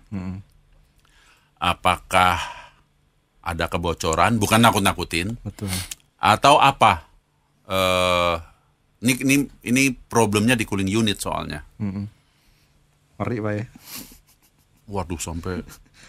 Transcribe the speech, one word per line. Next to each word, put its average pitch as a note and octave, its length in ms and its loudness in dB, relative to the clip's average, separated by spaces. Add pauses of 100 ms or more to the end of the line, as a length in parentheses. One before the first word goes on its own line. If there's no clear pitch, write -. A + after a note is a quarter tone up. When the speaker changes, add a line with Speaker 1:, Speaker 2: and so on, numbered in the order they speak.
Speaker 1:
Mm-mm. F#2 300 -10 (1200)
Speaker 2:
Apakah F2+ 800 0 (1000)
ada E2 260 -4
kebocoran? E2+ 720 0
Bukan G#2+ 220 2
nakut-nakutin. F#2+ 800 0
Speaker 1:
Betul. G#2 260 -12 (500)
Speaker 2:
Atau C3+ 420 4
apa? A2+ 480 4 (580)
Eh, F2+ 720 2 (640)
ini, A#2+ 200 0
ini, C3+ 140 2 (300)
ini B2 180 2 (100)
problemnya A2 600 2
di A2+ 80 0
cooling G2 260 -4
unit G#2+ 300 0
soalnya. D#2 440 -8 (140)
Speaker 1:
Mm-mm. G2+ 300 -8 (1080)
Ngeri, G#2 220 -4
Pak, G#2+ 140 -4
ya. G#2 140 -6 (1200)
Speaker 2:
Waduh, F2 300 -6
sampai E2+ 440 -8 (460)